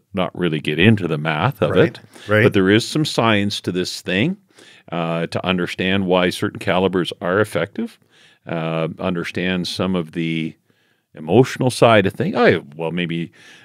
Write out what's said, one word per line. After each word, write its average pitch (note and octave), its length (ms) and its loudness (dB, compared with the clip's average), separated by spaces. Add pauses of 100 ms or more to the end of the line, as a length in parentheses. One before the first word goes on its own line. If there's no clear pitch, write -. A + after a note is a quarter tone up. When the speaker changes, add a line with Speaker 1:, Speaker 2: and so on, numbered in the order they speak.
(140)
Speaker 1:
not F#2 240 -4
really D#2+ 220 0
get D2+ 180 -4
into G2+ 300 6
the D#2 100 -2
math D#2+ 420 -2
of - 120 2
Speaker 2:
Right, A#2+ 260 2
Speaker 1:
it. - 20 -18 (280)
Speaker 2:
right. G#2+ 160 4
Speaker 1:
But A2+ 100 4
there F#2+ 160 4
is A2 180 4
some D#3 160 -2
science G#2+ 580 0
to G#2 100 -4
this F2+ 300 -6
thing, A2 360 0 (540)
uh, E2+ 340 -4
to - 180 -6
understand F#2 640 -2
why F2+ 240 2
certain - 300 -6
calibers F2+ 600 0
are F2+ 200 0
effective, A2 580 -4 (480)
uh, D#2+ 440 -4 (100)
understand F2+ 680 -4
some F#2 280 -4
of D#2+ 160 -4
the E2 440 -4 (600)
emotional A2+ 560 2
side A2 340 6
of F#2+ 80 -2
things. F3+ 220 -4
I, D#3+ 260 2 (140)
well, D#2+ 160 -6
maybe E2+ 400 -4 (340)